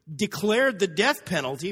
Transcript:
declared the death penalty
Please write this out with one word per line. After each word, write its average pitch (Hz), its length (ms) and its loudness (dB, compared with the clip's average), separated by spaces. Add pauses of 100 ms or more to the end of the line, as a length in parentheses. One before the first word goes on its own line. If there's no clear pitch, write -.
(140)
declared 214 680 0
the 196 80 2
death 214 360 0
penalty 143 480 -4